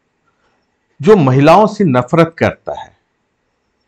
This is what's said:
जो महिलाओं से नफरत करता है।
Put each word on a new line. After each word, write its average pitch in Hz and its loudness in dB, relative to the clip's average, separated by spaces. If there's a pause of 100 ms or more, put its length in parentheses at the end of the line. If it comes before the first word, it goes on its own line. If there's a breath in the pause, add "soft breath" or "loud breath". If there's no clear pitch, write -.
(1040)
जो 208 4
महिलाओं 151 2
से 208 -4
नफरत 160 -2
करता - -8
है। - -20 (880)